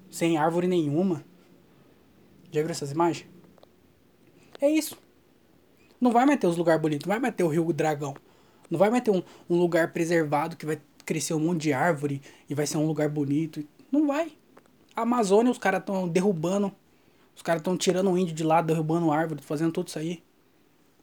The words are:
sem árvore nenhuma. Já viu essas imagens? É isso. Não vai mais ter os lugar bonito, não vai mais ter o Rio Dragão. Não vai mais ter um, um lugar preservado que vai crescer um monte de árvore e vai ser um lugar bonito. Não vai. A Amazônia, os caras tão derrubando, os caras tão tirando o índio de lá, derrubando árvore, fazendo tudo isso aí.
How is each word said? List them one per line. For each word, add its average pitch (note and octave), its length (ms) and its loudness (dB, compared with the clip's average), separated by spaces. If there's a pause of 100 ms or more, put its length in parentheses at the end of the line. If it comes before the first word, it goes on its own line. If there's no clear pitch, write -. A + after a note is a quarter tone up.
(100)
sem E3 260 0
árvore E3+ 300 2
nenhuma. E3+ 580 0 (1300)
Já D3+ 100 -2
viu E3 100 -4
essas D3 220 -8
imagens? D#3+ 360 -2 (1300)
É C#4+ 80 4
isso. D#4 280 0 (1040)
Não A#3+ 120 4
vai A#3+ 140 4
mais D4 120 4
ter G3 80 0
os E3+ 100 0
lugar E3 220 2
bonito, D3+ 280 -2
não F#3 60 0
vai F#3+ 80 -2
mais B3+ 140 -2
ter F#3 80 -2
o E3+ 60 4
Rio E3 240 0
Dragão. D3 420 -4 (560)
Não D#3+ 80 -2
vai G3+ 120 4
mais B3 120 0
ter A3+ 80 0
um, F3+ 120 2 (280)
um F3 80 2
lugar E3 340 2
preservado E3 640 0
que - 80 -14
vai D3+ 160 -4 (240)
crescer D#3+ 300 -4
um D3+ 60 -2
monte D#3+ 220 0
de D3+ 100 0
árvore C#3 500 0 (260)
e D3 60 -8
vai D3 120 -2
ser D#3 120 -4
um D3+ 80 2
lugar D3+ 220 0
bonito. D3+ 580 -4 (240)
Não D4+ 160 2
vai. D4+ 260 -2 (600)
A A3+ 80 -4
Amazônia, A#3 480 4
os A#3+ 80 -2
caras F#3+ 260 0
tão F#3+ 240 -4
derrubando, F#3 640 0 (640)
os - 80 -20
caras E3 200 0
tão F#3 140 -2
tirando F#3 340 2
o F3 60 2
índio F3+ 180 0
de E3 100 -4
lá, D#3+ 180 4
derrubando D#3+ 480 0
árvore, D#3 320 0
fazendo D#3+ 300 -2
tudo F3 160 -6
isso - 100 -10
aí. E3 240 -8 (800)